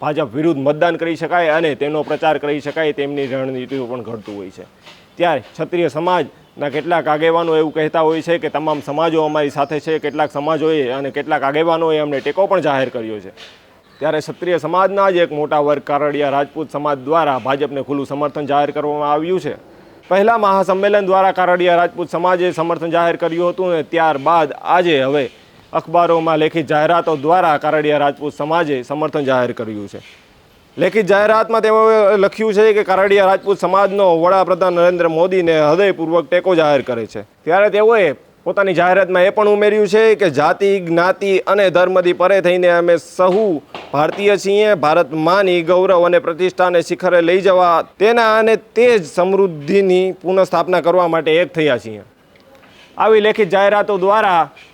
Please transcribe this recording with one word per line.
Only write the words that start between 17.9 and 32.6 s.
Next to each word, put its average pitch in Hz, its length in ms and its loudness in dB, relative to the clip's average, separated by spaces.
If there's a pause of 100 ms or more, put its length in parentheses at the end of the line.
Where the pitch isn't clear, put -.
સમર્થન 147 400 -6
જાહેર 143 240 0
કરવામાં 147 420 -4
આવ્યું 165 280 -2
છે. 139 140 -8 (540)
પહેલા 214 300 2
મહાસંમેલન 196 680 2
દ્વારા 190 260 4
કારડિયા 180 440 2
રાજપૂત 175 340 -2
સમાજે 180 420 0
સમર્થન 165 380 -4
જાહેર 170 260 0
કર્યું 170 360 -2
હતું 180 200 -4
અને 160 100 -2
ત્યારબાદ 156 680 0 (120)
આજે 170 400 2
હવે 139 280 -2 (420)
અખબારોમાં 165 680 0
લેખિત 156 280 -2
જાહેરાતો 160 560 0
દ્વારા 165 360 2
કારડિયા 151 400 0
રાજપૂત 143 360 -4
સમાજે 147 480 -2
સમર્થન 147 420 -6
જાહેર 127 280 0
કર્યું 107 360 -10
છે. 101 120 -18 (760)
લેખિત 185 300 0
જાહેરાતમાં 214 560 2
તેઓએ 220 540 4
લખ્યું 202 380 -2
છે 214 180 4